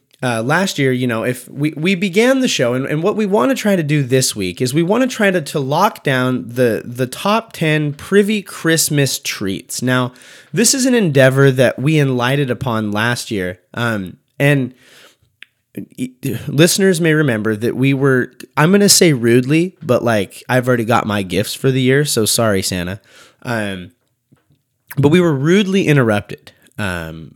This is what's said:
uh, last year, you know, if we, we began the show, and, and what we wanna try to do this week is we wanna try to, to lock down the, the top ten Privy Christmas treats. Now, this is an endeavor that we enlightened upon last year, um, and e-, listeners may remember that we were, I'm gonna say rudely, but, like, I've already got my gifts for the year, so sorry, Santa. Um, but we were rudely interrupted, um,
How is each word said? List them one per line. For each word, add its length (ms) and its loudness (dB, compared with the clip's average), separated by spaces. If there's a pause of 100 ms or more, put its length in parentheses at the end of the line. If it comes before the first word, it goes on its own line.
(220)
uh, 220 -2
last 340 -2
year, 140 0
you 160 -2
know, 160 -2
if 260 -6
we, 260 -6
we 200 0
began 460 2
the 60 0
show, 280 0
and, 100 -4
and 160 -4
what 140 -2
we 100 -2
wanna 300 0
try 200 0
to 60 0
do 220 0
this 320 0
week 260 -4
is 140 -2
we 80 2
wanna 240 0
try 240 0
to, 100 0
to 180 -6
lock 440 0
down 460 0
the, 360 0
the 220 -4
top 440 -2
ten 420 -2
Privy 500 0
Christmas 720 0
treats. 640 -8
Now, 320 0 (400)
this 220 2
is 100 -2
an 80 2
endeavor 560 4
that 300 0
we 200 2
enlightened 520 0
upon 400 -4
last 400 -2
year, 280 -4 (140)
um, 440 -6 (200)
and 380 0 (1200)
e-, 160 -8 (340)
listeners 540 2
may 140 2
remember 400 0
that 200 -2
we 200 2
were, 380 0 (220)
I'm 160 4
gonna 160 4
say 260 4
rudely, 680 2
but, 220 0
like, 440 -2
I've 200 0
already 180 0
got 220 0
my 160 -2
gifts 320 -4
for 160 -2
the 100 0
year, 240 2
so 200 -2
sorry, 360 0
Santa. 400 -6 (420)
Um, 500 -8 (1040)
but 120 4
we 100 4
were 140 2
rudely 540 2
interrupted, 640 0 (260)
um, 580 -8